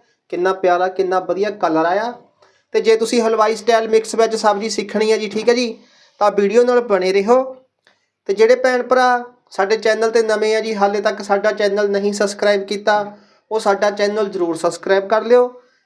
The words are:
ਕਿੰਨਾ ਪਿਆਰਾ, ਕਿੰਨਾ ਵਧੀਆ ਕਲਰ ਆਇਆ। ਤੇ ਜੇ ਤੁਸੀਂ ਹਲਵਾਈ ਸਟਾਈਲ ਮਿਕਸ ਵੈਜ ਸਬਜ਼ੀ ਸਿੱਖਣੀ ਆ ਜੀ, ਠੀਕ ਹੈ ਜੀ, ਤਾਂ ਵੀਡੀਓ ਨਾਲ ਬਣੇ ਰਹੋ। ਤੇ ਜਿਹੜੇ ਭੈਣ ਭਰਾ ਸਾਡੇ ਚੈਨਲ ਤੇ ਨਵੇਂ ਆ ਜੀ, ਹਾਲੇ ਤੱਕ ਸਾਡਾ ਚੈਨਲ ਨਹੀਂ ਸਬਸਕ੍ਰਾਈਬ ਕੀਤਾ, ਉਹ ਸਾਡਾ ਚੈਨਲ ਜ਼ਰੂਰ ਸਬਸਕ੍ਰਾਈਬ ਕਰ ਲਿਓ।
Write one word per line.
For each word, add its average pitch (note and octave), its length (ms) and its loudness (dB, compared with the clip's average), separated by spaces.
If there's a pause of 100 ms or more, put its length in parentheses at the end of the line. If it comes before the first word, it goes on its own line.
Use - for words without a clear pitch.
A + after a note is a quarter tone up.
(300)
ਕਿੰਨਾ F3+ 240 -2
ਪਿਆਰਾ, F3+ 340 0
ਕਿੰਨਾ F#3 320 -2
ਵਧੀਆ F3+ 300 -4
ਕਲਰ E3 360 -2
ਆਇਆ। G#3+ 280 -2 (580)
ਤੇ G#3+ 100 0
ਜੇ A3 140 4
ਤੁਸੀਂ A3+ 260 -2
ਹਲਵਾਈ A3 340 0
ਸਟਾਈਲ A3 340 0
ਮਿਕਸ A3 260 0
ਵੈਜ A3 200 2
ਸਬਜ਼ੀ G#3+ 340 0
ਸਿੱਖਣੀ G#3+ 420 -2
ਆ A3 60 2
ਜੀ, G#3+ 100 -6
ਠੀਕ G#3 220 -2
ਹੈ A#3+ 40 4
ਜੀ, A#3+ 260 -2 (400)
ਤਾਂ G#3 120 4
ਵੀਡੀਓ G3+ 320 2
ਨਾਲ B3 180 2
ਬਣੇ F#3+ 320 0
ਰਹੋ। A#3+ 420 2 (680)
ਤੇ G3 80 -4
ਜਿਹੜੇ A3 220 4
ਭੈਣ B3+ 280 0
ਭਰਾ B3 400 2 (280)
ਸਾਡੇ G3 260 -2
ਚੈਨਲ A3 340 0
ਤੇ A3+ 100 2
ਨਵੇਂ G#3+ 340 0
ਆ A3 40 0
ਜੀ, A3 160 -4
ਹਾਲੇ G3+ 260 0
ਤੱਕ G#3 200 -2
ਸਾਡਾ G3+ 300 0
ਚੈਨਲ G#3 380 0
ਨਹੀਂ G3+ 240 -2
ਸਬਸਕ੍ਰਾਈਬ G3+ 500 0
ਕੀਤਾ, G#3 540 -2 (340)
ਉਹ A3 80 -2
ਸਾਡਾ G3+ 320 0
ਚੈਨਲ G#3 380 -2
ਜ਼ਰੂਰ F3 260 -4
ਸਬਸਕ੍ਰਾਈਬ F#3+ 520 -2
ਕਰ A3 140 2
ਲਿਓ। B3 400 2 (240)